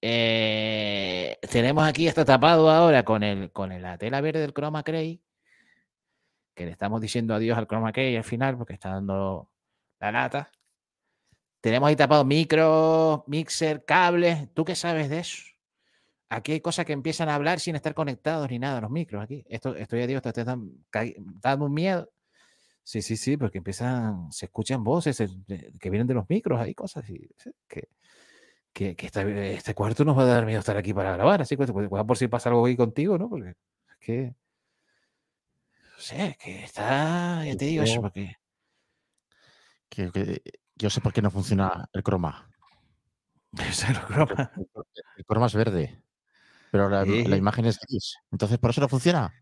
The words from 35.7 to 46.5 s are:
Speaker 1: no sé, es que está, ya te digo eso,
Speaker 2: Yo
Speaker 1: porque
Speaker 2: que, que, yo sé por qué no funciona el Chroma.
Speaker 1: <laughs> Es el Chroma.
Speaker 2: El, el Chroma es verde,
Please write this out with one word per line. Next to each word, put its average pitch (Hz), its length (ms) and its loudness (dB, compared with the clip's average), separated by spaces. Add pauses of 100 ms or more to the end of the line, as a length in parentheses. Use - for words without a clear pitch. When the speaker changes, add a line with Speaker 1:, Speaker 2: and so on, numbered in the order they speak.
Speaker 1:
no - 60 -20
sé, - 280 -6
es 147 100 -8
que 95 280 -14
está, 160 800 -2
ya 135 100 -4
te 123 80 -4
digo 156 200 0
eso, 113 120 2
Speaker 2:
Yo 120 60 -2
Speaker 1:
porque 98 340 -8 (1500)
Speaker 2:
que, 90 240 -6
que, 98 300 -4 (340)
yo 107 140 -2
sé - 100 -2
por - 140 -2
qué - 80 0
no 101 100 2
funciona 95 600 0
el 95 100 -6
Chroma. 87 460 -2 (1040)
Speaker 1:
<laughs> - 160 -6
Es 101 180 -4
el 123 80 2
Chroma. 123 600 0
Speaker 2:
El, - 80 -8 (520)
el 98 80 -16
Chroma 110 200 2
es 107 100 0
verde, 95 480 0 (680)